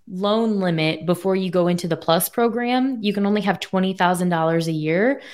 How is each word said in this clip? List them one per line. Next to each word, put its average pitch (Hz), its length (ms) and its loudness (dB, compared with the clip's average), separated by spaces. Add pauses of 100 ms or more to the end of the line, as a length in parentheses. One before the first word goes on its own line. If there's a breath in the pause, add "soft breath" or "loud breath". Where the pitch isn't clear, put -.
loan 208 540 0
limit 160 460 0
before 180 280 0
you 185 160 -2
go 175 160 2
into 175 220 0
the 160 80 0
plus 165 320 0
program, 240 720 0
you 202 140 0
can 202 100 -2
only 208 160 0
have 196 180 0
twenty 190 360 -2
thousand 180 340 2
dollars 165 400 0
a 165 40 -2
year? 170 500 0 (120)